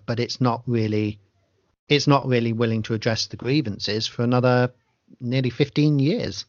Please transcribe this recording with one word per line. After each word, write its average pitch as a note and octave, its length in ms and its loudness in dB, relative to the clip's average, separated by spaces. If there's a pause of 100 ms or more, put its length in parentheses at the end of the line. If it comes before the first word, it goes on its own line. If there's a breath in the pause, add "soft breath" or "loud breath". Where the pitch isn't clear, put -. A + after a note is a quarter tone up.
but A2+ 160 -4
it's - 180 -6
not A#2+ 260 0
really, G#2+ 540 -2 (720)
it's D3 180 2
not C#3 180 4
really A#2 280 0
willing A2+ 300 0
to A#2 100 -6
address A2 340 -2
the - 80 -12
grievances A2+ 720 -4
for - 160 -6
another B2 480 2 (480)
nearly B2+ 300 -2
fifteen D3 500 2
years. D3 500 -2